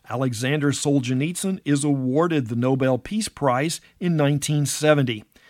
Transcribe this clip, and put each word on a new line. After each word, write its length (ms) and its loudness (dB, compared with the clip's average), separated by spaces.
Alexander 640 0
Solzhenitsyn, 920 -2
is 180 0
awarded 640 0
the 80 -4
Nobel 420 2
Peace 300 -6
Prize 540 -2
in 160 0
nineteen 500 2
seventy. 600 0